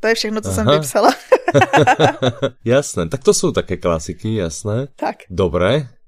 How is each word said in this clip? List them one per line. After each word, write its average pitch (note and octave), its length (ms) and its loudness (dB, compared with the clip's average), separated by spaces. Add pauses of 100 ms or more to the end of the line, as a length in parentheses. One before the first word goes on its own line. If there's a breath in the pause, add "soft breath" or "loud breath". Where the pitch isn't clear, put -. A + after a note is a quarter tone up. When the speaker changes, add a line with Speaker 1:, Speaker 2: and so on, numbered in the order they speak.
Speaker 1:
to A3 80 -4
je A3+ 60 2
všechno, G#3+ 260 -6
co G3+ 120 -8
jsem A3 160 0
Speaker 2:
Aha. C#3+ 100 4
Speaker 1:
vypsala. F3 320 2 (440)
<laughs> A3 360 4 (140)
Speaker 2:
<laughs> - 600 -2
Jasné, A2+ 440 0
tak - 160 -8
to G#3 100 6
jsou D#3+ 180 -2
také F#2 240 -4
klasiky, F2 580 -4
jasné. G#2+ 640 -6
Speaker 1:
Tak. A3 200 -6 (140)
Speaker 2:
Dobré. F#2 580 0 (200)